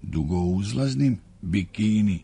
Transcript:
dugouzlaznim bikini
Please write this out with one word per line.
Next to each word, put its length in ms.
dugouzlaznim 1120
bikini 800